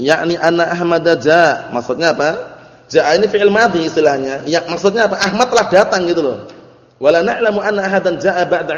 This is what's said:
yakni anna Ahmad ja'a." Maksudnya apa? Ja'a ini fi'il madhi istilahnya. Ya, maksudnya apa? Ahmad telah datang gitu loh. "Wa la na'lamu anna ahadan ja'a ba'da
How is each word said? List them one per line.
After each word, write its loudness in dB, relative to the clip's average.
yakni 0
anna 0
Ahmad -2
ja'a." 2
Maksudnya -2
apa? 0
Ja'a 2
ini 2
fi'il 2
madhi 2
istilahnya. 0
Ya, -2
maksudnya 0
apa? -4
Ahmad 0
telah 2
datang 2
gitu 0
loh. -6
"Wa 2
la 2
na'lamu -2
anna -2
ahadan -2
ja'a -2
ba'da -2